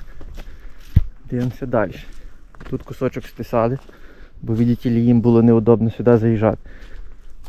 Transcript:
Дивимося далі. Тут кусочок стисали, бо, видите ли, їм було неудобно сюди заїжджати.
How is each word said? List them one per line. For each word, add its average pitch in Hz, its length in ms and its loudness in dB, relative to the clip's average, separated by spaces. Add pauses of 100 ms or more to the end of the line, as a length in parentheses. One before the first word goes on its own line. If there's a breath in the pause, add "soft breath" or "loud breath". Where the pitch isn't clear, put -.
(1300 loud breath)
Дивимося 123 360 -4
далі. 113 300 -2 (760 soft breath)
Тут 131 140 -8
кусочок 127 420 -6
стисали, 120 520 -2 (640 soft breath)
бо, 117 120 -4
видите 120 360 0
ли, 117 100 2
їм 117 220 4
було 117 200 6
неудобно 113 500 6
сюди 120 260 4
заїжджати. 110 520 0 (800 soft breath)